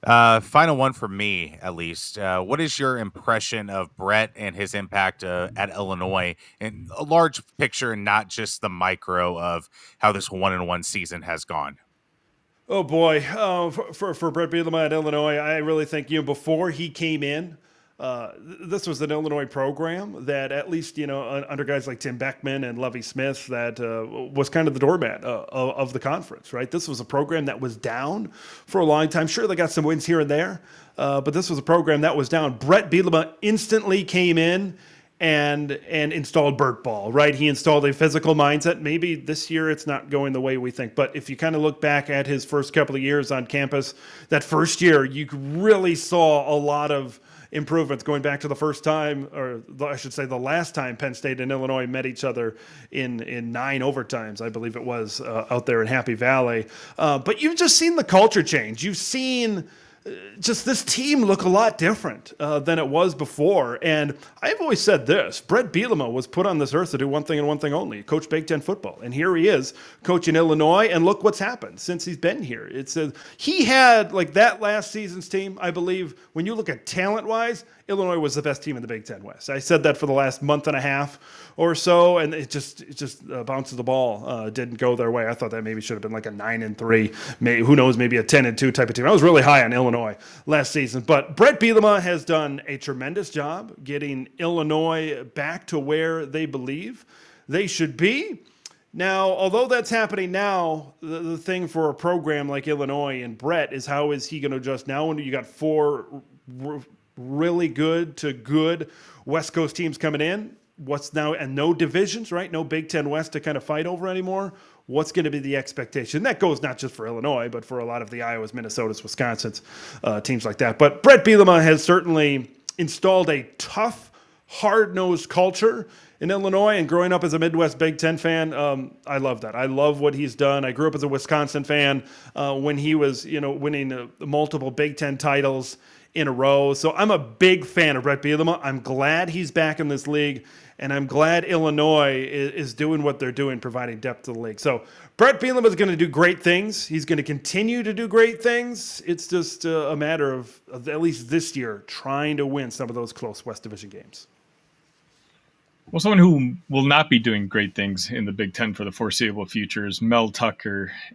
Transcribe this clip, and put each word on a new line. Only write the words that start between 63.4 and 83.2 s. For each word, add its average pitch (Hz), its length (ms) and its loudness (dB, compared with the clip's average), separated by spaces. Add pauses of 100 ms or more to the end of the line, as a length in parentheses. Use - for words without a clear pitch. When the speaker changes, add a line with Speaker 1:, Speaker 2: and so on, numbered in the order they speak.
Speaker 2:
And 151 340 0 (260)
I've 427 200 -2
always 302 180 0
said 151 260 4
this, 135 360 0
Brett 208 320 0
Bielema 175 360 0
was 123 160 -4
put 185 200 -2
on 180 140 0
this 131 140 -2
earth 165 180 0
to 139 60 -4
do 135 120 -2
one 147 160 -2
thing 151 140 -2
and 143 80 0
one 147 120 -2
thing 147 140 -2
only, 127 300 -6
coach 151 260 -2
Big 160 180 -2
Ten 156 140 -2
football. 180 420 -8
And 120 100 -10
here 170 220 0
he 170 140 6
is 135 240 2 (300)
coaching 170 340 2
Illinois, 165 500 6
and 170 160 2
look 196 220 4
what's 208 140 2
happened - 380 -8
since 175 280 -8
he's 180 100 -8
been 190 260 -2
here. 117 300 -10
It's 135 240 -10
a, 156 160 -4 (240)
he 330 300 -2
had, 240 480 6
like, 175 200 0
that 214 280 4
last 208 300 -2
season's 190 360 -10
team, 190 340 -6
I 180 100 -2
believe, 180 440 -4 (160)
when 165 140 -4
you 226 100 -4
look 220 140 -6
at 123 160 -8
talent-wise, 220 800 -4 (240)
Illinois 185 300 0
was 147 160 -2
the 147 60 -4
best 143 220 -4
team 143 140 -6
in 120 40 -10
the 120 60 -12
Big 110 160 -10
Ten 98 200 -16
West. - 260 -18
I 139 100 -4
said 151 240 2
that 143 140 4
for - 80 -4
the 139 80 2
last 135 280 2
month 147 260 2
and 143 100 0
a - 20 -2
half 139 400 -4 (380)
or 165 180 2
so, 175 440 6
and 156 140 -2
it 147 160 -8
just, - 320 -8
it - 140 -18
just, 135 340 -12